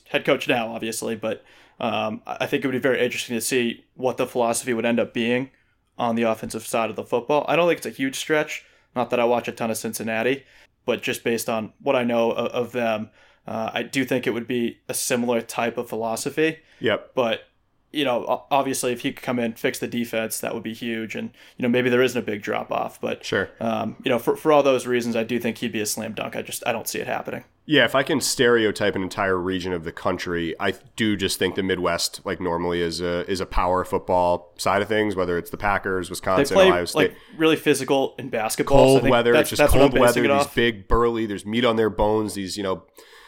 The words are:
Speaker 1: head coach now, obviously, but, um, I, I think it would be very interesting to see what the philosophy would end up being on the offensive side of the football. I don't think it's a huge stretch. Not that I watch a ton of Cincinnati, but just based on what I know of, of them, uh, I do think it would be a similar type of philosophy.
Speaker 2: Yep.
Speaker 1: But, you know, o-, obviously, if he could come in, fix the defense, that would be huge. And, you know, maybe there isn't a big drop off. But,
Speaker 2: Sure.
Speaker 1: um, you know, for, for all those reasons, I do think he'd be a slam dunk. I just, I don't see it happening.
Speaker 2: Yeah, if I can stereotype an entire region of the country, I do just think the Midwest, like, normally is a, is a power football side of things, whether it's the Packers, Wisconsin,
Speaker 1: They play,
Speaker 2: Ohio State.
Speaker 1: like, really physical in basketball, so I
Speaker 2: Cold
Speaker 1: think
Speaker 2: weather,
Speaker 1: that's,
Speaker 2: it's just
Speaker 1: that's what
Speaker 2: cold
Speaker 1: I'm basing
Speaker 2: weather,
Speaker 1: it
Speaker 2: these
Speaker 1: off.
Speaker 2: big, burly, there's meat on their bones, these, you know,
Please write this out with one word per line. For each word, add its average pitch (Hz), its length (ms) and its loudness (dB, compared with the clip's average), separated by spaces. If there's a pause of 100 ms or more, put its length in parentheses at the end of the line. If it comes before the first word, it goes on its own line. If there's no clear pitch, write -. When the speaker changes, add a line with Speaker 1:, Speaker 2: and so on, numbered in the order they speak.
Speaker 1:
head 143 160 -2
coach 139 240 0
now, 117 220 0
obviously, 113 480 -6
but, 110 260 -6 (360)
um, 110 460 -4
I, - 160 -8
I 131 60 0
think 131 160 -2
it 139 40 -2
would 127 60 0
be 123 60 -2
very 123 240 2
interesting 120 320 -4
to 113 60 -2
see 120 440 -2 (100)
what 127 220 -2
the 127 100 -2
philosophy 120 460 0
would 113 120 -2
end 117 140 2
up 117 140 -2
being 123 380 0 (460)
on 120 180 0
the 117 80 0
offensive 110 420 -2
side 113 240 -2
of 107 60 -10
the 98 80 -6
football. 127 440 0
I 143 80 2
don't 170 120 4
think 165 100 2
it's - 80 -14
a 113 60 -6
huge 135 240 -4
stretch. - 500 -2 (300)
Not 120 140 -2
that 120 100 2
I 120 60 4
watch 120 220 0
a 117 40 -6
ton 113 200 -6
of 110 60 -6
Cincinnati, 113 680 -4 (420)
but 113 160 -2
just - 220 -6
based 117 260 -2
on 110 320 -4
what 139 140 2
I 123 80 2
know 117 280 2
of, - 200 -2
of 120 220 -4
them, 113 360 -2 (380)
uh, 110 260 -6
I 120 100 -4
do 135 220 -2
think 127 220 -2
it 120 40 2
would 113 160 -4
be 120 400 -2
a 127 60 -8
similar 120 480 0
type 117 360 -4
of 120 120 -8
philosophy. 123 720 -2 (200)
Speaker 2:
Yep. 104 360 -2
Speaker 1:
But, 117 260 0 (500)
you 143 140 -2
know, 123 200 0
o-, - 260 -2
obviously, 135 400 0
if 120 100 -6
he 135 100 -2
could - 120 -16
come 123 160 -2
in, 113 140 -2
fix 127 260 -4
the 123 80 -4
defense, 113 520 -4
that 120 140 -6
would 113 100 -8
be 113 100 -8
huge. 113 420 -8
And, 113 160 -8 (260)
you - 60 -4
know, - 60 2
maybe 123 200 2
there 123 140 6
isn't 123 140 2
a 107 80 -2
big 104 180 -6
drop 110 280 -4
off. - 300 -4
But, 113 240 -6
Speaker 2:
Sure. 98 240 -2 (100)
Speaker 1:
um, 110 440 -4
you 135 60 -2
know, 120 100 2
for, - 160 0
for 156 160 2
all 143 120 8
those 127 220 2
reasons, 120 300 -2
I 113 80 0
do 120 160 -2
think 117 180 -4
he'd 120 140 -4
be 113 100 -4
a 104 40 -2
slam 107 280 -6
dunk. - 220 -8
I 110 80 -6
just, - 240 -12
I 123 40 0
don't 113 160 -6
see 107 120 -6
it - 80 -6
happening. 120 360 -6 (220)
Speaker 2:
Yeah, 139 200 4
if 113 100 0
I 135 80 4
can 139 160 0
stereotype 110 720 2
an 95 100 -4
entire 95 340 -2
region 92 340 -2
of 85 140 -4
the 82 80 -8
country, 85 680 -4
I 98 140 0 (240)
do 107 180 2
just 95 240 -2
think 92 160 0
the 98 80 -2
Midwest, 90 600 -2
like, 95 160 -6
normally 87 400 -2
is 82 180 -2
a, 87 320 -4
is 90 80 -2
a 90 60 -4
power 92 400 0
football 90 720 0
side 98 240 0
of 98 80 -2
things, 107 260 2
whether 87 220 0
it's 82 120 -6
the - 60 -8
Packers, 95 540 -2
Wisconsin, 135 440 0
Speaker 1:
They 190 80 6
play, 190 80 8
Speaker 2:
Ohio 180 140 2
State. 156 280 0
Speaker 1:
like, - 60 -20 (200)
really 160 180 4
physical 135 640 0
in 131 80 -10
basketball, 117 500 2
so 131 60 10
I 131 40 10
Speaker 2:
Cold 131 160 8
Speaker 1:
think 135 100 4
Speaker 2:
weather, 120 180 6
Speaker 1:
that's, - 120 6
Speaker 2:
it's - 80 -2
just 107 80 0
Speaker 1:
that's 147 120 6
what 131 80 8
Speaker 2:
cold 139 120 8
Speaker 1:
I'm 131 100 4
basing 120 220 6
Speaker 2:
weather, 139 100 4
Speaker 1:
it 139 60 4
Speaker 2:
these 139 80 2
Speaker 1:
off. - 80 -18
Speaker 2:
big, 117 340 0
burly, 117 360 2
there's 98 200 -6
meat 113 180 0
on 117 140 4
their 110 120 4
bones, 107 440 2
these, 98 240 -6
you 101 60 -4
know, 92 200 -2 (440)